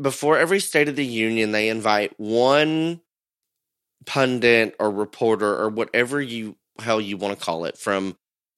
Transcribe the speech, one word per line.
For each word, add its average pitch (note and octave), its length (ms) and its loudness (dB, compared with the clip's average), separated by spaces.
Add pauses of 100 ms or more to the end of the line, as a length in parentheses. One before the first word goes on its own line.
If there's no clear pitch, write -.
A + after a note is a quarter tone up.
before C#3 360 0
every E3+ 220 2
State D3+ 300 0
of C#3+ 60 -6
the C#3+ 100 -2
Union, A2+ 460 0
they G#2+ 180 0
invite G#2+ 480 0
one D3+ 840 0 (1040)
pundit A#2+ 760 2
or G#2+ 120 2
reporter G#2 680 0
or G#2+ 120 0
whatever A#2+ 520 -2
you, A#2 340 -10 (240)
hell A2+ 220 0
you G2+ 160 -6
wanna G2+ 180 -2
call E2 300 -6
it, - 120 -8
from F#2+ 380 -4 (420)